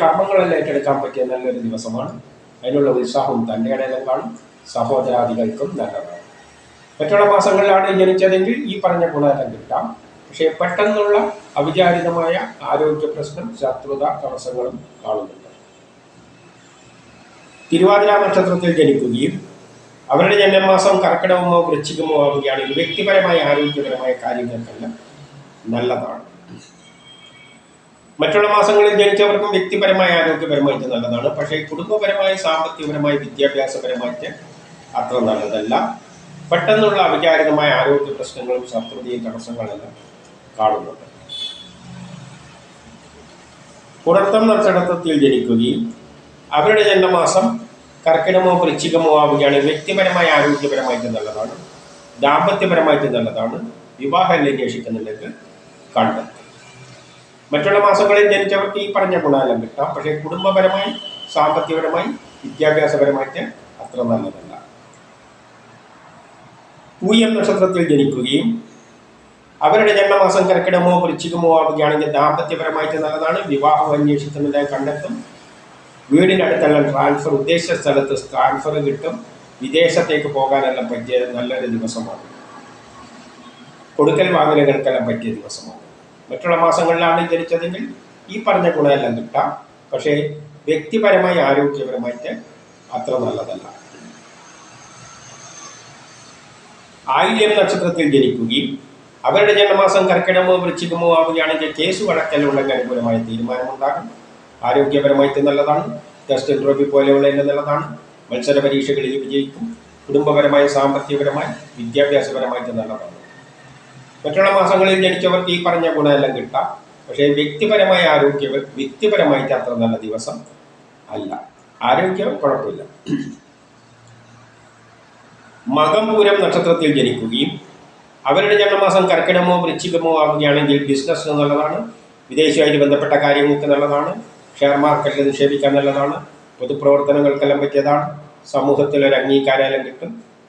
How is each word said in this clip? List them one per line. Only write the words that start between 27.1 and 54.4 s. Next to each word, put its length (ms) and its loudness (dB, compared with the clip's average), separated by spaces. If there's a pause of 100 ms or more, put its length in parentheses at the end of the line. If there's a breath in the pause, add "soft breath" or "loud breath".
മറ്റുള്ള 360 2
മാസങ്ങളിൽ 460 4
ജനിച്ചവർക്കും 560 2
വ്യക്തിപരമായ, 540 2 (100)
ആരോഗ്യപരമായിട്ട് 720 0
നല്ലതാണ്. 440 -2
പക്ഷേ 180 -6 (140)
കുടുംബപരമായി, 720 -2
സാമ്പത്തികപരമായി, 800 -2
വിദ്യാഭ്യാസപരമായിട്ട് 1080 -4 (720)
അത്ര 160 -6 (140)
നല്ലതല്ല. 440 -4 (760)
പെട്ടെന്നുള്ള 480 2 (100)
അവിചാരിതമായ 640 2 (100)
ആരോഗ്യ 380 0
പ്രശ്നങ്ങളും 440 -6 (100)
ശത്രുതയും 520 -8
തടസ്സങ്ങളെല്ലാം 720 -12 (640)
കാണുന്നുണ്ട്. 460 -2 (3000)
പുണർതം 460 4
നക്ഷത്രത്തിൽ 640 2 (100)
ജനിക്കുകയും 560 2 (760)
അവരുടെ 320 4
ജന്മമാസം 560 2 (640)
കർക്കിടകമോ 460 4 (100)
വൃശ്ചികമോ 500 0 (100)
ആവുകയാണെങ്കിൽ 480 4
വ്യക്തിപരമായ, 560 0 (100)
ആരോഗ്യപരമായിട്ട് 800 0
നല്ലതാണ്. 380 -8 (720)
ദാമ്പത്യപരമായിട്ട് 920 2
നല്ലതാണ്. 420 -4 (420)
വിവാഹം 380 2
അന്വേഷിക്കുന്നുണ്ടെങ്കിൽ 920 -4 (640)